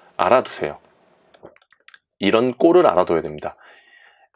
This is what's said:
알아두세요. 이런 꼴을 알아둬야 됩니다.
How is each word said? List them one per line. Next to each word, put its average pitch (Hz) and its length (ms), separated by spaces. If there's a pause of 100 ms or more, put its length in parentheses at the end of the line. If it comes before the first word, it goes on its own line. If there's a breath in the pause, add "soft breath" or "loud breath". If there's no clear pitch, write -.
(160 loud breath)
알아두세요. 95 640 (1400)
이런 117 340
꼴을 170 320
알아둬야 87 360
됩니다. 78 340 (800 soft breath)